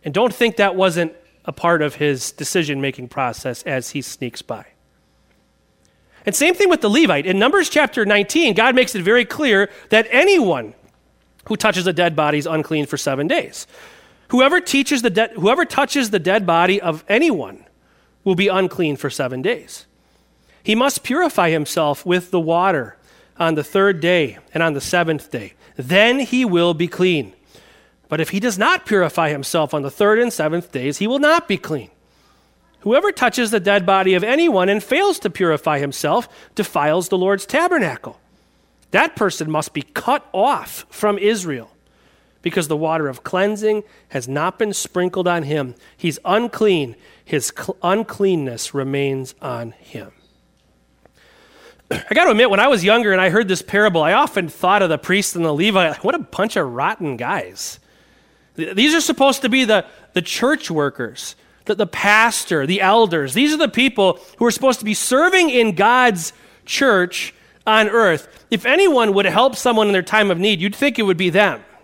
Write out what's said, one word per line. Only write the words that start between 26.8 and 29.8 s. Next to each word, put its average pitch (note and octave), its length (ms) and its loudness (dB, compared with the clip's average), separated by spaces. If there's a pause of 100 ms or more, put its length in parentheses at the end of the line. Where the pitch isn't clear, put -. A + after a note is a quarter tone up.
clean. E3+ 460 -2 (720)
But D3+ 100 -4
if D#3+ 120 -4
he F#3+ 100 -2
does A3 160 -2
not A3+ 280 0
purify E3+ 440 0
himself D3 440 -2
on D3+ 80 -2